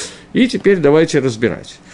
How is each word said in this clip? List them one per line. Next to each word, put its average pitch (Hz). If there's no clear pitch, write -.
И 240
теперь 196
давайте 156
разбирать. 117